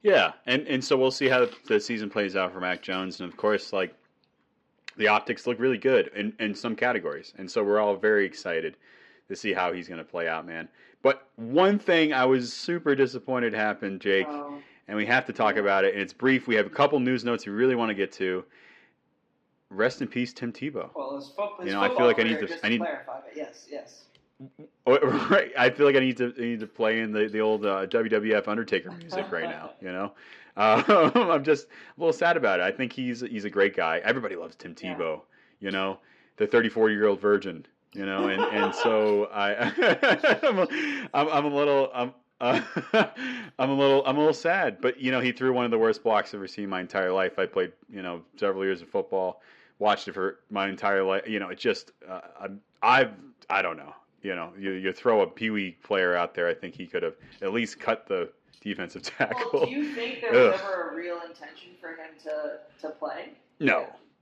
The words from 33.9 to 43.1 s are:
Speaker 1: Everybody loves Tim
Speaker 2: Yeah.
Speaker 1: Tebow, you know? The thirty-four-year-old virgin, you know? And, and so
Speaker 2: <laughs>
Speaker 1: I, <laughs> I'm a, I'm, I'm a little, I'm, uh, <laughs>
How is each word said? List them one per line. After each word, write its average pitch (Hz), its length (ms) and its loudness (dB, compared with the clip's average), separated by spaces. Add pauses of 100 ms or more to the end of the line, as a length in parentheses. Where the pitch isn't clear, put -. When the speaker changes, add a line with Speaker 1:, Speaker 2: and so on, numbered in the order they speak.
Speaker 1:
Everybody 110 320 -2
loves 85 200 -12
Tim 85 260 -16
Speaker 2:
Yeah. 92 140 -8
Speaker 1:
Tebow, 82 260 -4 (380)
you 98 120 -6
know? 95 280 -4 (380)
The 107 80 2
thirty-four-year-old 107 760 4
virgin, 98 460 0 (280)
you 98 120 -8
know? 98 220 -2
And, 98 160 0
and 104 320 0
so 107 500 2
Speaker 2:
<laughs> - 80 -12
Speaker 1:
I, 101 220 0
<laughs> 220 880 2
I'm 233 160 2
a, 175 80 2 (460)
I'm, 147 160 0
I'm 147 160 0
a 143 100 -2
little, 143 380 2
I'm, 123 200 -4 (260)
uh, 123 220 2 (320)
<laughs> 220 160 4 (480)